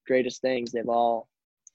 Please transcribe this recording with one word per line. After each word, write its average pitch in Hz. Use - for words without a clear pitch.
greatest 127
things. 123
They've 120
all 117